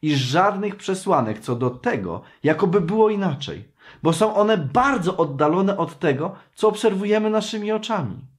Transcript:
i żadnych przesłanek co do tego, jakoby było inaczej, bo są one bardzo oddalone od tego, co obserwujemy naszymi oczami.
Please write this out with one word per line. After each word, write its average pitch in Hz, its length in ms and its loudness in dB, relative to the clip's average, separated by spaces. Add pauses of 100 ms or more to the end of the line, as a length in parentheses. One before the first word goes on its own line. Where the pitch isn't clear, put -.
i 151 120 0
żadnych 190 600 0
przesłanek 156 640 -2
co 123 160 -4
do 123 140 -2
tego, 101 520 -6 (200)
jakoby 175 380 2
było 214 300 2
inaczej, 151 540 -4 (380)
bo 160 100 4
są 214 220 2
one 208 240 4
bardzo 185 580 0
oddalone 165 600 2
od 165 220 -4
tego, 151 380 -2 (180)
co - 140 2
obserwujemy 208 600 2
naszymi 214 420 -2
oczami. 208 540 -4 (120)